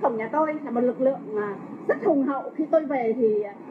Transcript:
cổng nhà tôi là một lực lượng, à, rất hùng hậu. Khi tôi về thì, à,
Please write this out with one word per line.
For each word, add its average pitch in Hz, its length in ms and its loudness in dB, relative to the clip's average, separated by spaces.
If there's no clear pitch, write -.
cổng 247 160 2
nhà 220 140 -4
tôi 302 220 2
là 262 80 -6
một 240 100 0
lực 247 200 2
lượng, 262 400 0
à, 202 140 -4
rất 571 180 2
hùng 285 180 4
hậu. 269 320 -2
Khi 311 160 -2
tôi 311 140 4
về 247 300 0
thì, 214 280 2
à, 202 100 -8